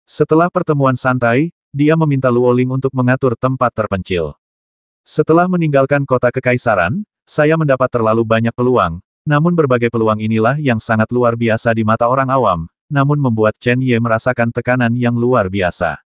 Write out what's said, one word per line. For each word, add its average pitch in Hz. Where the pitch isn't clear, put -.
Setelah 160
pertemuan 139
santai, 127
dia 147
meminta 139
Luo 123
Ling 127
untuk 131
mengatur 127
tempat 131
terpencil. 92
"Setelah 160
meninggalkan 143
kota 123
kekaisaran, 123
saya 156
mendapat 131
terlalu 113
banyak 113
peluang, 104
namun 151
berbagai 127
peluang 110
inilah 110
yang 131
sangat 110
luar 120
biasa 113
di 110
mata 110
orang 131
awam, 98
namun 143
membuat 110
Chen 127
Ye 120
merasakan 117
tekanan 120
yang 120
luar 117
biasa." 90